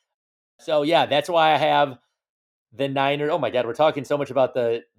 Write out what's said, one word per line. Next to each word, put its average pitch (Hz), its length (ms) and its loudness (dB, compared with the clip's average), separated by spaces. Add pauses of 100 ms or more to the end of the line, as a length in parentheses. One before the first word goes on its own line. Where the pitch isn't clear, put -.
(600)
So, 151 240 -2
yeah, 151 220 2
that's 143 240 -2
why 160 240 4
I 139 40 2
have 147 400 0 (760)
the 135 140 -4
Niners. 143 440 -2
Oh, 175 80 0
my 120 100 -2
God, 120 160 -2
we're 117 80 -6
talking 147 320 0
so 143 120 -2
much 139 120 -6
about 127 240 0
the 117 300 -2 (160)